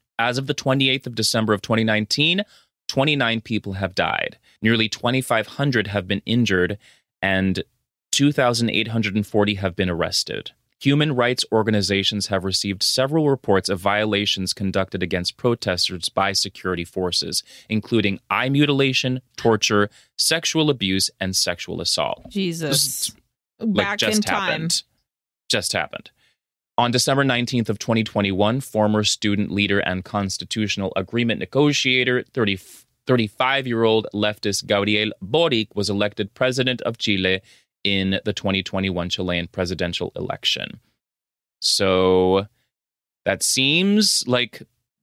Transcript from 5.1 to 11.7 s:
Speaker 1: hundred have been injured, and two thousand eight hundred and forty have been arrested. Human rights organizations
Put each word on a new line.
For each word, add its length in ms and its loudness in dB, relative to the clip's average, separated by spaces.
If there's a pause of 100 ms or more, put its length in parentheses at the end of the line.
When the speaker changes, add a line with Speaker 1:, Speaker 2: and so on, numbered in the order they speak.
Speaker 1:
hundred 420 0
have 200 -2
been 180 -2
injured, 520 2 (440)
and 400 0 (480)
two 220 2
thousand 380 2
eight 180 -2
hundred 260 -2
and 120 0
forty 300 2
have 200 -4
been 140 0
arrested. 600 -4 (300)
Human 340 2
rights 360 0
organizations 760 0